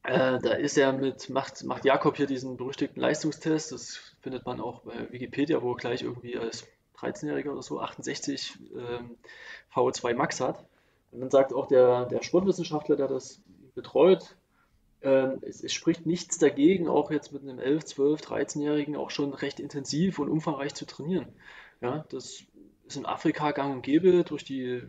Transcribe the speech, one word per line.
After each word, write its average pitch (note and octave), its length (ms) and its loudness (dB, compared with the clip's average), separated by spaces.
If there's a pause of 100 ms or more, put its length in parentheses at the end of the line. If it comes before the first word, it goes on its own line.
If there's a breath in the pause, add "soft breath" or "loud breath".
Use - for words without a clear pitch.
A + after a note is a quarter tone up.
Äh, B2+ 380 2
da A#2 140 2
ist C#3+ 220 0
er C3+ 160 6
mit, C3+ 380 -4
macht, C3 320 -4
macht C3 220 -6
Jakob C#3 320 4
hier C#3+ 100 0
diesen C3 300 -6
berüchtigten C3 440 -6
Leistungstest, D3+ 720 -2
das - 300 -14 (200)
findet B2+ 260 -8
man B2 140 -6
auch B2 220 -10
bei A#2 300 -10
Wikipedia, B2+ 500 -2
wo B2 100 -2
er A#2+ 40 -4
gleich A#2+ 260 -4
irgendwie A#2+ 340 -8
als A2+ 300 -8 (320)
Dreizehnjähriger C#3+ 540 -6
oder C3 100 -8
so, - 180 -8
achtundsechzig, - 800 -8 (180)
ähm, A#2+ 360 -8 (580 loud breath)
V B2 140 4
O B2+ 80 4
zwei A#2+ 200 0
Max C#3+ 280 0
hat. C#3 240 -2 (480)
Und A#2+ 80 -12
dann C3 100 -6
sagt C3+ 220 6
auch C3 140 -2
der, B2 400 6
der - 160 -4
Sportwissenschaftler, D#3+ 760 2
der C3+ 120 0
das C3 320 -6 (340)
betreut, E3 640 4 (680)
ähm, C3+ 400 4
es, - 220 -12
es - 80 -6
spricht E3 340 0
nichts F3 320 -2
dagegen, E3 500 6
auch C#3+ 220 2
jetzt D3+ 220 -4
mit C#3 100 -10
einem C3 160 -12
elf, C#3+ 260 0
zwölf, D3 360 2
dreizehnjährigen D3 760 -2
auch C#3 140 -6
schon C#3+ 220 -2
recht C3+ 260 -6
intensiv C#3+ 600 -2
und C#3+ 100 -2
umfangreich D#3 460 -2
zu - 100 -10
trainieren. D#3 420 -4 (540 loud breath)
Ja, C#3 300 -4
das - 340 -12 (420)
ist - 100 -12
in C3 100 -8
Afrika D3+ 440 0
gang C#3 240 -2
und B2 80 -8
gäbe, E3+ 400 6
durch D3+ 220 -4
die B2 440 -6